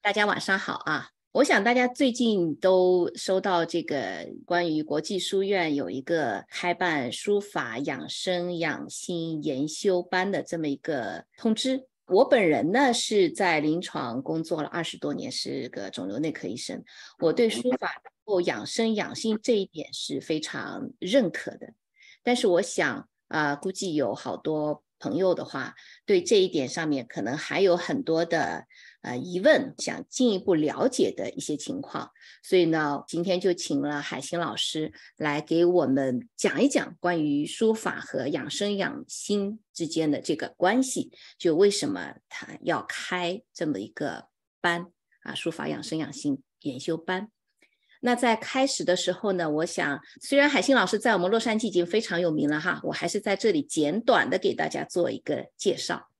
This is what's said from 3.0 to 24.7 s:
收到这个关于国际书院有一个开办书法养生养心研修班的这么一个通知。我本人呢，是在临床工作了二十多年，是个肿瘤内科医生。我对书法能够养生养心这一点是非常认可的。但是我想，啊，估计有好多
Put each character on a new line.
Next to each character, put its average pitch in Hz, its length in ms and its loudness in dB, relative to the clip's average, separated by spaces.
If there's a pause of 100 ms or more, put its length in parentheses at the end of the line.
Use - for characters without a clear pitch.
收 190 260 0
到 180 240 2
这 165 160 -2
个 104 480 -6 (160)
关 175 260 0
于 156 120 0
国 151 180 -2
际 190 160 -4
书 190 240 0
院 185 320 0
有 123 160 -2
一 117 100 -6
个 131 480 -2
开 175 280 -2
办 151 360 0
书 202 300 0
法 127 380 -6
养 147 280 -6
生 180 520 -4
养 151 280 -4
心 165 560 -6
研 147 240 -2
修 180 360 0
班 185 280 -2
的 151 120 -2
这 170 160 -6
么 156 80 -2
一 139 80 -2
个 120 500 -6 (120)
通 220 180 0
知。 262 320 -4 (180)
我 214 180 6
本 247 240 6
人 147 240 2
呢， 247 220 4
是 202 380 2
在 170 280 2
临 156 220 0
床 127 400 -4
工 160 220 -4
作 160 180 -2
了 - 80 -4
二 170 140 -4
十 - 120 -8
多 147 160 -4
年， 120 200 -6
是 131 380 -6
个 98 200 -10
肿 - 180 -8
瘤 101 120 -6
内 156 120 -2
科 - 160 -8
医 101 80 -6
生。 - 280 -10 (340)
我 160 160 2
对 226 160 4
书 240 220 0
法 185 320 -4
能 - 80 -20 (140)
够 190 160 2
养 151 220 -2
生 226 300 0
养 208 220 -4
心 220 260 -2
这 233 160 2
一 196 80 0
点 - 260 -12
是 - 300 -8
非 160 180 -2
常 98 600 -8
认 196 320 2
可 - 260 -10
的。 - 160 -18 (480)
但 240 140 2
是 247 100 -2
我 180 160 6
想， 151 480 -2 (180)
啊， 147 280 0
估 190 160 -6
计 180 240 -4
有 120 180 0
好 95 240 -6
多 151 460 -4 (160)